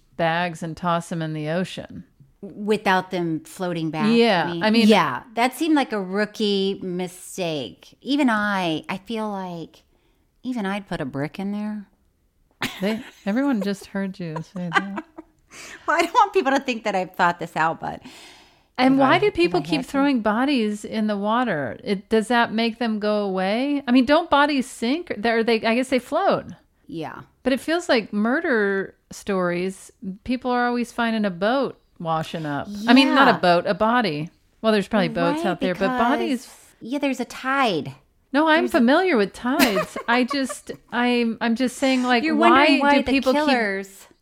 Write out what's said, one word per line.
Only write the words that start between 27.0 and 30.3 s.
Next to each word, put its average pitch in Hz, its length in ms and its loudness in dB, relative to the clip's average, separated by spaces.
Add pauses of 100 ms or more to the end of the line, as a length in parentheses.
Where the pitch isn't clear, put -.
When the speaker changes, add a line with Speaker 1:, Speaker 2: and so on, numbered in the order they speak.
Speaker 1:
But 262 100 2
it 254 80 0
feels 339 280 -2
like 233 240 2
murder 214 800 0 (160)
stories, 185 800 -4 (360)
people 247 260 -4